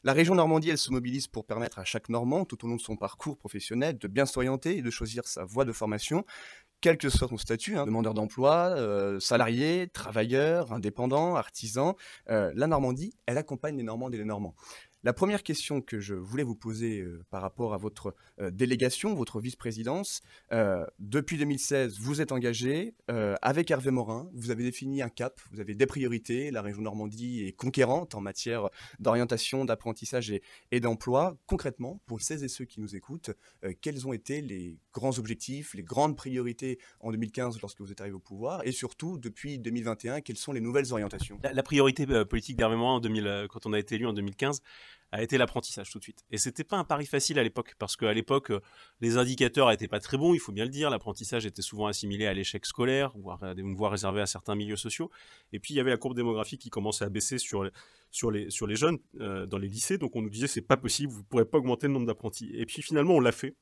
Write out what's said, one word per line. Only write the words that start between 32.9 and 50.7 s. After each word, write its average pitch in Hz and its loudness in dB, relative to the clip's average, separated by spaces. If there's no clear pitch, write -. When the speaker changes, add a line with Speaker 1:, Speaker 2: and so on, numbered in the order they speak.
Speaker 1:
écoutent, 131 -10
euh, 95 -4
quelles 139 -6
ont 135 -4
été 135 -6
les 92 -8
grands 123 0
objectifs, 123 -6
les 92 -10
grandes 139 0
priorités 127 -4
en 113 -6
deux 110 -2
mille 110 -2
quinze 120 -4
lorsque - -12
vous 101 -12
êtes 101 -14
arrivé 98 -8
au 92 -12
pouvoir, 127 -6
et 123 -2
surtout, 151 -6
depuis 127 -10
deux 113 -6
mille 120 -2
vingt 113 -4
et 117 -4
un, 143 -2
quelles 123 -8
sont - -6
les 127 -2
nouvelles 123 2
orientations ? 101 -4
Speaker 2:
La, 135 -2
la 135 0
priorité, 139 6
euh, 117 6
politique 120 -4
d'Hervé 113 4
Morin 123 4
en - -2
deux 117 0
mille, 107 2
euh, 101 -2
quand - -12
on 107 -2
a 104 2
été 104 -2
élu 113 0
en 113 0
deux 104 -2
mille 101 -4
quinze, 139 0
a 107 0
été 117 2
l'apprentissage 117 0
tout - -12
de - -16
suite. - -20
Et 104 -4
c'était 131 -2
pas 202 0
un 175 0
pari 147 0
facile 143 2
à 127 6
l'époque, 113 -2
parce - -4
qu'à 107 2
l'époque, 135 2
euh, 101 0
les 117 4
indicateurs 127 6
étaient 104 2
pas 104 -2
très - -4
bons, 160 6
il 160 6
faut - -8
bien 104 -2
le 127 -2